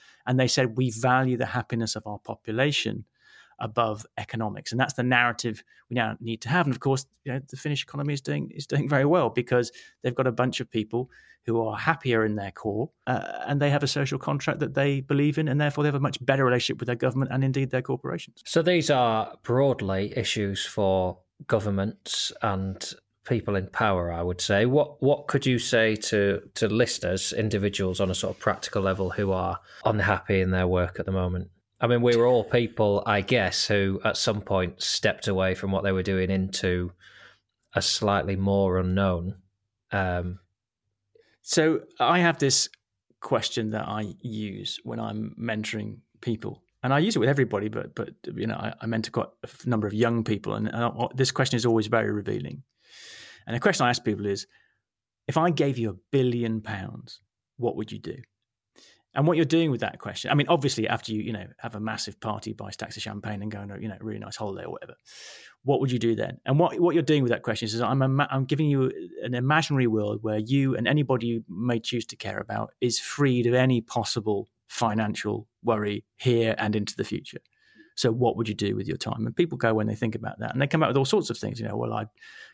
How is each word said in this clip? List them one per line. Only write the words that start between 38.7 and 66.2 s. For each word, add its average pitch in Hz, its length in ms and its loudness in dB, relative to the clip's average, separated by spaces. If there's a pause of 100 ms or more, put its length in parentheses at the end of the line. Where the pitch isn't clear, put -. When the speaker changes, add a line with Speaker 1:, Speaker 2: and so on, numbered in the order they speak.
Speaker 2:
unknown. 92 580 0 (560)
Um, 90 460 -2 (1040)
Speaker 1:
So 160 400 2 (180)
I 165 200 4
have 170 180 4
this - 320 2 (500)
question 110 520 -2
that 107 140 -4
I 104 360 -6
use 107 640 -8
when 117 140 -8
I'm 110 400 -6
mentoring 107 600 -6 (240)
people, 110 400 -6 (200)
and 131 120 0
I 143 60 4
use 208 160 0
it - 20 0
with 117 100 4
everybody, 107 400 2
but, 104 260 -8
but, - 160 -6 (240)
you - 120 -4
know, 113 80 -2
I, - 260 -6
I 117 60 -10
mentor 113 240 -2
quite - 180 -2 (140)
a - 60 -12
f-, - 180 -16
number 110 220 2
of 101 60 -6
young 117 280 2
people, 104 320 -4
and, 107 140 -2
and - 80 -8
I, 117 380 -2
this 131 180 2
question 165 240 0
is 117 100 0
always 113 220 2
very 110 240 2
revealing. 107 500 -6 (840)
And 117 100 -4
the 131 40 -4
question 175 260 2
I 120 40 4
ask - 140 -2
people 104 220 -2
is, 98 200 -4 (800)
"If 135 100 -2
I 165 140 4
gave 139 280 2
you 113 120 0
a 92 60 -8 (160)
billion 120 480 2
pounds, 107 600 -10 (360)
what 120 200 -2
would 110 160 -6
you 107 60 -10
do?" - 180 -12 (1000)
And 143 100 4
what 165 100 4
you're 160 100 4
doing 160 240 4
with 120 100 -2
that - 180 -4
question, - 320 -6
I - 40 2
mean, 147 140 4
obviously, 131 380 2
after - 240 -2
you, 110 120 -2
you 120 100 -6
know, 95 140 -8 (120)
have 113 160 -10
a 104 60 -8
massive 107 400 -8
party, 107 320 -6
buy 107 180 -12
stacks - 260 -12
of - 60 -10
champagne 104 400 -8
and 107 80 -8
go 104 80 -8
on 101 120 -12
a, 98 100 -12
you 110 80 -8
know, 95 120 -10
really 107 200 -8
nice 104 160 -12
holiday 98 280 -8
or - 80 -10
whatever, - 220 -16 (720)
what 135 160 2
would 135 100 0
you 123 80 0
do 113 160 2
then? 107 300 -4